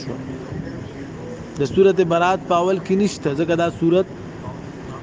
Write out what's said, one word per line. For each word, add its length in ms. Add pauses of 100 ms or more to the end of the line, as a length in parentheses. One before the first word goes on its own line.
شوه. 160 (1400)
د 40 (120)
سورة 240 (140)
براءت 360
په 140
اول 240
کې 160
نشته، 260 (120)
ځکه 140 (100)
دا 40 (120)
صورت 260 (960)